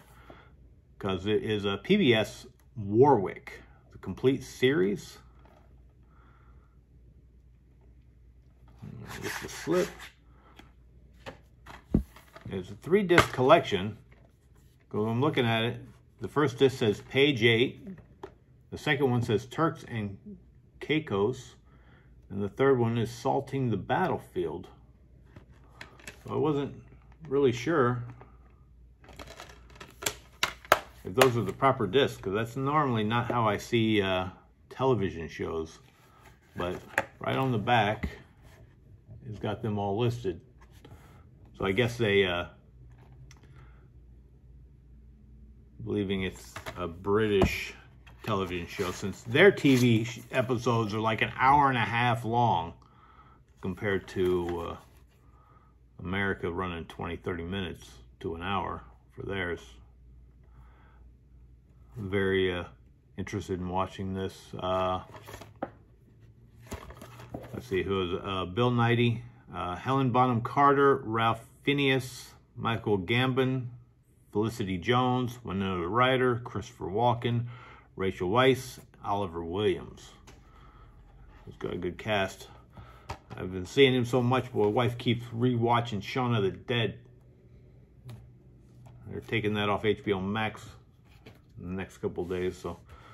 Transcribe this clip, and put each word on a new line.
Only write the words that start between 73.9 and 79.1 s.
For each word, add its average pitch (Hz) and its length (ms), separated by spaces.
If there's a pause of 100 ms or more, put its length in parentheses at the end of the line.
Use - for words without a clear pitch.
Felicity 104 460
Jones, 123 640
Winona 92 440
Ryder, 123 520
Christopher - 460
Walken, 117 600 (480)
Rachel 92 340
Weisz, 123 500 (240)
Oliver 98 400